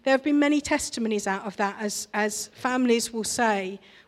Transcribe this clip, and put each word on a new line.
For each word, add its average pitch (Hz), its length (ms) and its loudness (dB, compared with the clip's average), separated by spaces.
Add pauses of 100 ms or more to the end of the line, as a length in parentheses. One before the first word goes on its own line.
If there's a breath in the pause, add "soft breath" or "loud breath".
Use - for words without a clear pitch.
there 269 100 2
have 262 120 4
been 294 140 4
many 294 220 4
testimonies 226 680 -2
out 196 200 -4
of 190 120 -8
that 202 200 -2
as, 208 360 -6
as 214 340 -2
families 247 640 0
will 226 120 -4
say, 202 540 0 (300 loud breath)